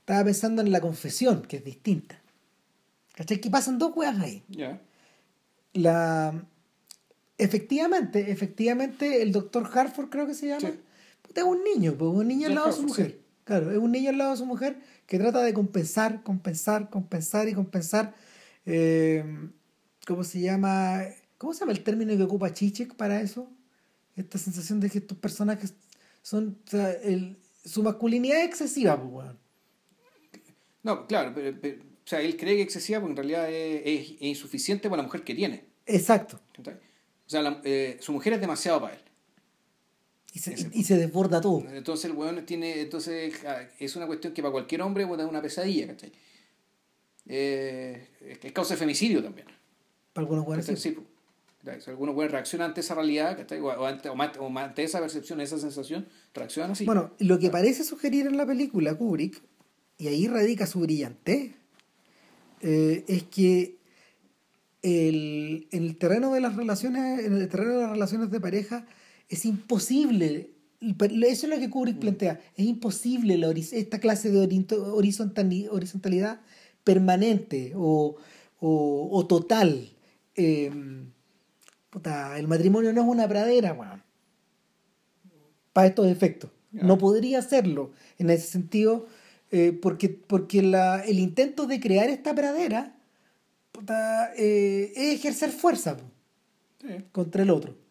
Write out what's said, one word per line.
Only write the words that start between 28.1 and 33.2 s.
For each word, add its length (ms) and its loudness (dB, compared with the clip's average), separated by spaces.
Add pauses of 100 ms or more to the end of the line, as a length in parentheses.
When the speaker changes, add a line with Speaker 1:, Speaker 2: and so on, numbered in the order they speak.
Speaker 1:
es 100 2
excesiva, 500 0
pues, 120 -10
weón. 260 -16 (1500)
Speaker 2:
No, 240 -4
claro, 260 -2
pero, 260 -6
pero, 220 -10
o 240 -20
sea, 140 -4
él 160 -4
cree 200 0
que 60 2
es 40 0
excesiva 340 -4
porque 120 -6
en 40 -6
realidad 340 -4